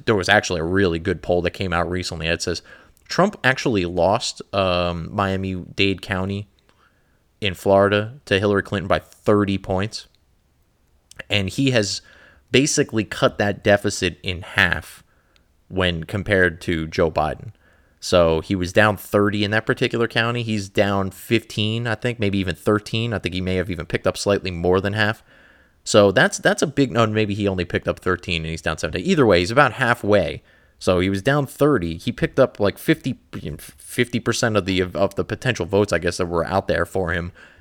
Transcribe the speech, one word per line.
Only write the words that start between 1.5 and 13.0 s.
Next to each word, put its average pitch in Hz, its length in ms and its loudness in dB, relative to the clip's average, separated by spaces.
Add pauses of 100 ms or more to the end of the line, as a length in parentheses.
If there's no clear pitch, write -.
came 92 220 -6
out 85 160 0
recently. 87 380 -6
It 82 140 -2
says 87 200 -4 (460)
Trump - 360 0
actually 127 420 0
lost, 87 560 0 (120)
um, 87 580 0
Miami-Dade 95 880 -2
County 98 460 -6 (920)
in 98 140 -4
Florida 101 720 2
to 98 140 2
Hillary 101 240 2
Clinton 98 240 -6
by 85 100 2
thirty 101 640 0
points. 98 480 -6 (1200)
And 101 200 -2
he 139 220 0
has 104 300 0 (500)
basically 131 520 2